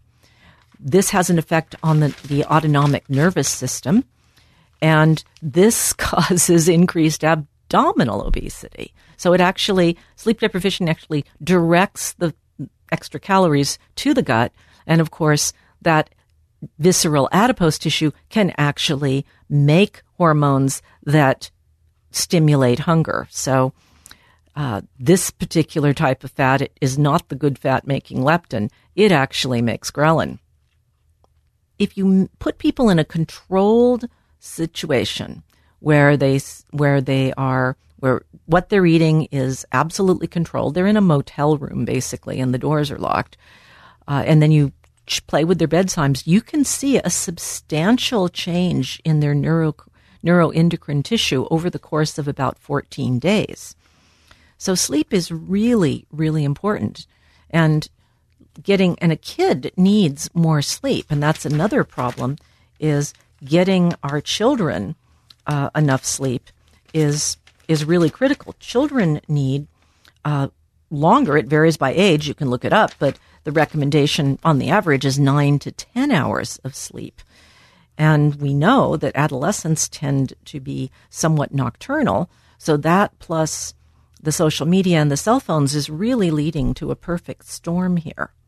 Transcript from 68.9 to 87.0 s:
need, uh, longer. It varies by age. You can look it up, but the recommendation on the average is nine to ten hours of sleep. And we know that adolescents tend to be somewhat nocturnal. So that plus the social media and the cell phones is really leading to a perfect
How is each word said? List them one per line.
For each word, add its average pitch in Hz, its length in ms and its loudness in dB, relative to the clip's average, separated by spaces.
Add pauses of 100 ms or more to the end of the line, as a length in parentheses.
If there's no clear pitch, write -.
need, 143 400 -2 (560)
uh, 139 240 -2 (420)
longer. 165 460 2
It 156 100 0
varies 156 300 2
by 135 160 -2
age. 156 340 2
You 143 80 -6
can 139 160 -4
look 123 140 -4
it 123 80 -2
up, 196 260 4
but 139 180 -2 (280)
the 156 80 -6
recommendation 143 920 0
on 160 160 2
the 120 120 -2
average 160 340 0
is 139 160 0
nine 143 400 2
to 135 100 -12
ten 269 400 -6
hours 123 540 -2
of 135 100 -12
sleep. - 480 -16 (720)
And 151 440 2
we 139 140 -4
know 160 420 2
that 151 180 -6
adolescents 151 720 -2
tend 139 440 -4 (140)
to - 120 -14
be 135 320 -10 (200)
somewhat 156 440 -2
nocturnal. 143 760 -4 (300)
So 156 200 0
that 170 420 0
plus - 520 -4 (480)
the 156 120 -4
social 156 340 0
media 175 340 2
and 147 120 2
the 139 40 0
cell 220 220 0
phones 147 380 -2
is 143 120 -4
really 190 440 -2
leading 147 420 -2
to - 160 -8
a - 60 -6
perfect - 500 -10